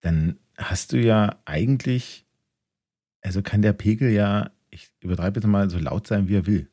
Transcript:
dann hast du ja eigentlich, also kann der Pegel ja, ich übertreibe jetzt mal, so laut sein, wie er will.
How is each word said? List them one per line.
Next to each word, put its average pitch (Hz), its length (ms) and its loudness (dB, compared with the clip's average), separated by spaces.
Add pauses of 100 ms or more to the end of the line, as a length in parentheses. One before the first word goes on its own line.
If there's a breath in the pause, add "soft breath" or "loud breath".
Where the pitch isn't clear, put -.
dann 82 360 0 (200)
hast - 360 -6
du 127 80 2
ja 107 440 2
eigentlich, 123 800 -2 (960)
also 92 200 -4
kann 104 200 0
der 107 100 4
Pegel 110 380 0
ja, 104 400 0 (200)
ich - 180 -20 (120)
übertreibe 90 400 -4
jetzt 104 60 -2
mal, 98 240 2
so 90 80 -4
laut 80 280 -4
sein, 101 220 0
wie 104 80 0
er 87 100 0
will. 92 260 0